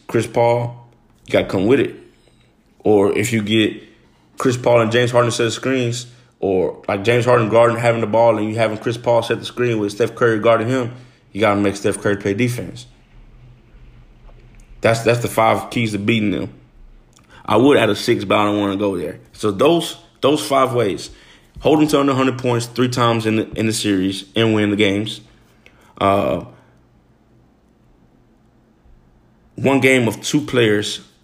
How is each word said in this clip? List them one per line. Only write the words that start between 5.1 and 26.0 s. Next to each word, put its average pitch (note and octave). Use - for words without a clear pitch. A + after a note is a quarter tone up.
Harden A#2+
set A#2+
of A2+
screens, B2+
or, F#2
like, G2+
James A#2
Harden A#2+
guarding, A#2
having A2+
the G#2+
ball, A2
and G#2+
you G#2+
having A2
Chris A#2+
Paul A#2+
set A2+
the -
screen A#2+
with G2+
Steph -
Curry A2+
guarding A2
him, B2
you G2
gotta G2+
make G2
Steph -
Curry G2+
play G2+
defense. A2
That's, A2+
that's A#2+
the G#2
five A2
keys A2+
to G2+
beating G#2+
them. E2+
I G#2+
would C3
add A2
a G2+
six, G#2
but G#2
I G#2
don't G#2
wanna G2+
go G2+
there. D2+
So G#2+
those, D#3
those D3
five C3
ways. G#2+
Hold D3+
them D3+
to D3+
under C#3
a -
hundred B2+
points A#2+
three B2
times A#2
in A2
the, G#2+
in A2
the G#2+
series F#2+
and A2
win G#2
the G2+
games. G#2
Uh, G2